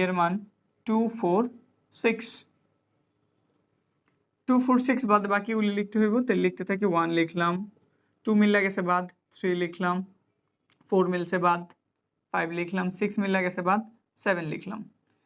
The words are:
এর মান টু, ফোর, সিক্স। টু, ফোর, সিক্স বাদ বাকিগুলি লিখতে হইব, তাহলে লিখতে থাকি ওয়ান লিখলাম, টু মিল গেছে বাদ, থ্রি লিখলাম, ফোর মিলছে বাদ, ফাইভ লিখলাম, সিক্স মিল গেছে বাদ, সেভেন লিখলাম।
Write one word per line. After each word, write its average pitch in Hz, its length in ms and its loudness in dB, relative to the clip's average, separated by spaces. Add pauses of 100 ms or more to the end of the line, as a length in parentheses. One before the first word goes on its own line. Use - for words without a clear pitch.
এর 185 140 -2
মান 170 140 2 (540)
টু, 220 100 2 (220)
ফোর, 180 220 2 (600)
সিক্স। 226 260 0 (2250)
টু, 254 60 4 (120)
ফোর, 254 120 4 (100)
সিক্স 254 140 0 (100)
বাদ 208 120 4 (100)
বাকিগুলি 208 460 0
লিখতে 208 220 -4
হইব, 214 140 2 (100)
তাহলে 190 200 0
লিখতে 180 240 -2
থাকি 196 240 -2
ওয়ান 165 160 0 (100)
লিখলাম, 175 340 0 (680)
টু 220 160 0
মিল 208 160 6 (100)
গেছে 196 240 -2
বাদ, 180 160 0 (300)
থ্রি 190 140 -4 (140)
লিখলাম, 180 320 -4 (960)
ফোর 190 140 4 (100)
মিলছে 180 240 -2 (100)
বাদ, 175 160 0 (720)
ফাইভ 170 140 -2 (120)
লিখলাম, 180 280 -4 (120)
সিক্স 202 220 -2
মিল 196 140 0 (100)
গেছে 180 240 -4
বাদ, 208 120 2 (420)
সেভেন 175 300 0
লিখলাম। 214 280 -10 (440)